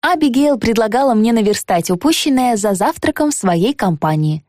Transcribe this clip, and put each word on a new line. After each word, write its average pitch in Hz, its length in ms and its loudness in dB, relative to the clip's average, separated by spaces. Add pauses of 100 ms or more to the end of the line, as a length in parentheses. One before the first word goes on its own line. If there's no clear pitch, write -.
Абигейл 294 580 0
предлагала 233 540 0
мне 220 220 2
наверстать 202 560 0
упущенное 254 680 0
за 202 160 0
завтраком 302 580 -2
в 285 40 -4
своей 185 400 0
компании. 156 760 -2